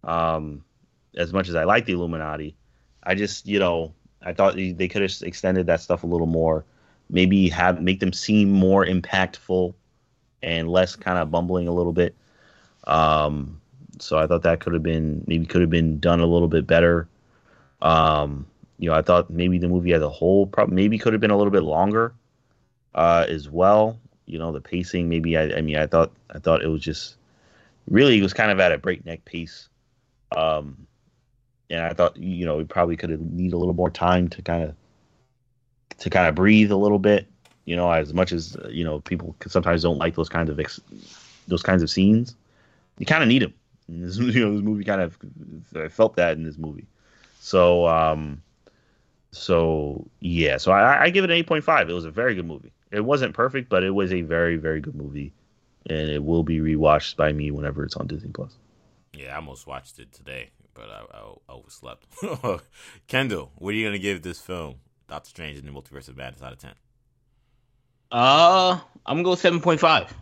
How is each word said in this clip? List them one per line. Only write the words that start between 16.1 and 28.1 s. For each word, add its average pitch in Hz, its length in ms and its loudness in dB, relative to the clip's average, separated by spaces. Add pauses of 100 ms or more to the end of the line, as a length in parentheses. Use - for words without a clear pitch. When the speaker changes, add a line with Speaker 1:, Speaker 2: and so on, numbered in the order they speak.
Speaker 1:
a 85 60 4
little 85 220 4
bit 80 180 2
better. 85 420 4 (720)
Um, 76 680 2 (320)
you 82 100 -2
know, 78 60 2
I 78 60 4
thought 87 280 2
maybe 87 280 0
the 87 120 0
movie 87 240 2
as 80 80 4
a 73 80 -2
whole 95 380 2
prob-, 104 220 0
maybe 104 280 2
could 110 160 0
have 107 80 0
been 107 100 2
a 101 60 4
little 101 140 2
bit 95 120 4
longer, 104 500 0 (840)
uh, 85 340 4
as 71 200 -8
well. 107 500 4 (260)
You 80 140 -10
know, 82 120 -6
the 69 100 -8
pacing, 90 480 -4
maybe, 82 280 0
I, 78 200 0
I 78 40 -4
mean, 76 160 -2
I 78 100 0
thought, 82 240 2 (200)
I 80 80 -14
thought 80 240 2
it 80 60 -4
was 80 120 -4
just, - 360 -10 (720)
really, 113 300 6